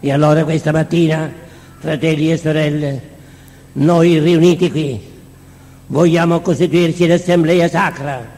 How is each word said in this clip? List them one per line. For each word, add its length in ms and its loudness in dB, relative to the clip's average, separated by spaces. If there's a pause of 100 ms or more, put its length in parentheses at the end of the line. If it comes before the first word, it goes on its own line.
E 100 -2
allora 320 2
questa 300 -2
mattina, 580 0 (460)
fratelli 520 -2
e 80 0
sorelle, 640 -4 (720)
noi 460 2
riuniti 500 2
qui 420 -6 (800)
vogliamo 480 2
costituirci 640 0
in 80 2
assemblea 560 2
sacra 580 -4 (120)